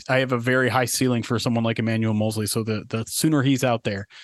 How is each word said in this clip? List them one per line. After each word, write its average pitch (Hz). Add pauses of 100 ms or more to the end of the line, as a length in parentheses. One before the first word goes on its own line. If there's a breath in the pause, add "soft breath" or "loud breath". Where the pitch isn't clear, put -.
I 131
have 131
a 123
very 127
high 123
ceiling 123
for 117
someone 117
like 113
Emmanuel 113
Mosley. 107
So 113
the, 107
the 113
sooner 156
he's 131
out 120
there, 101 (160 loud breath)